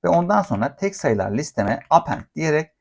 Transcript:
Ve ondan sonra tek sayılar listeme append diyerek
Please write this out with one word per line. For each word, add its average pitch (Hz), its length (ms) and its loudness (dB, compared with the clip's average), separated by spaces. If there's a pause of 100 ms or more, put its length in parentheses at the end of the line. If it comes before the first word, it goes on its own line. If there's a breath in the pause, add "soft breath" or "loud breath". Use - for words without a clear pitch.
Ve 175 60 2
ondan 175 320 2
sonra 117 340 -4
tek 196 200 -4
sayılar 101 360 0
listeme 113 480 -2 (100)
append 165 320 2 (140)
diyerek 156 460 0